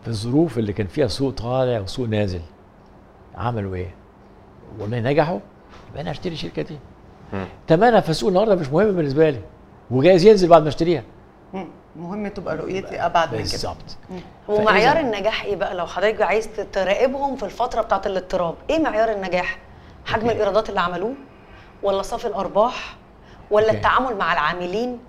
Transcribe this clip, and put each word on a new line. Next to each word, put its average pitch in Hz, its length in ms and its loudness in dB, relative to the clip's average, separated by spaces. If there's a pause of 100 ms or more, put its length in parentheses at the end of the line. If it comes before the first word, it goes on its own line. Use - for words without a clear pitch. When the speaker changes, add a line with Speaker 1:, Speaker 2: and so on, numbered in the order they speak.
Speaker 1:
في - 60 -10
الظروف 120 500 0
اللي 107 140 -2
كان 101 140 -4
فيها 139 200 0
سوق 127 280 -2
طالع 123 460 -2
وسوق 117 280 -6
نازل، 104 320 -2 (960)
عملوا 104 400 -6
إيه؟ 92 200 -8 (840)
والله 110 220 -6
نجحوا، 151 380 0 (520)
يبقى - 120 -12
أنا 170 80 -8
أشتري 165 240 -8
الشركة 156 280 -8
دي. 151 160 -10 (540)
Speaker 2:
مم. 95 140 -6 (200)
Speaker 1:
تمنها 214 340 6
في 151 100 -4
السوق 214 180 0
النهاردة 202 260 4
مش 165 140 -2
مهم 185 280 2
بالنسبة 151 340 2
لي، 123 100 -6 (500)
وجايز 160 340 6
ينزل 196 240 8
بعد 165 140 10
ما 156 60 0
أشتريها. 160 340 0 (520)
Speaker 3:
مم. 190 120 -8 (300)
مهم 190 320 -8
تبقى 170 280 -8
رؤيتي 185 500 -6
أبعد 170 220 2
من - 100 -6
كده. 92 120 -4
Speaker 1:
بالظبط. - 460 -8 (140)
Speaker 3:
مم. 185 100 -12 (280)
Speaker 4:
ومعيار 214 480 4
Speaker 1:
فإذا 311 100 0
Speaker 4:
النجاح 214 380 -2
إيه 202 120 -4
بقى 185 180 -4
لو 175 120 -4
حضرتك 208 360 0
عايز 214 260 0
ت-، - 120 -10 (120)
تراقبهم 247 640 0
في - 60 -8
الفترة 226 400 -4
بتاعة 202 240 0
الاضطراب؟ 180 480 -2 (160)
إيه 311 80 2
معيار 226 340 0
النجاح؟ 180 460 -4 (480)
حجم 226 160 -2
Speaker 1:
أوكي. 233 120 2
Speaker 4:
الإيرادات 202 340 0
اللي 196 120 -2
عملوه؟ 175 340 -2 (680)
ولا 196 200 0
صافي 226 240 -6
الأرباح؟ 190 720 -2 (540)
ولا 214 160 4
Speaker 1:
أوكي. 214 100 2
Speaker 4:
التعامل 214 400 2
مع 175 160 0
العاملين؟ 180 680 -2 (100)